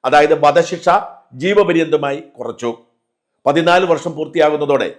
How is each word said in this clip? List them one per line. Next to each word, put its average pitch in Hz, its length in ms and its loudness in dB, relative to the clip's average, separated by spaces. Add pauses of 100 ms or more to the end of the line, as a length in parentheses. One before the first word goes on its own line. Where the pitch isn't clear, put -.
അതായത് 147 300 4 (100)
വധശിക്ഷ 165 440 0 (440)
ജീവപര്യന്തമായി 156 880 0 (160)
കുറച്ചു. 117 380 -8 (680)
പതിനാല് 170 400 2
വർഷം 165 300 -4
പൂർത്തിയാകുന്നതോടെ 147 840 -2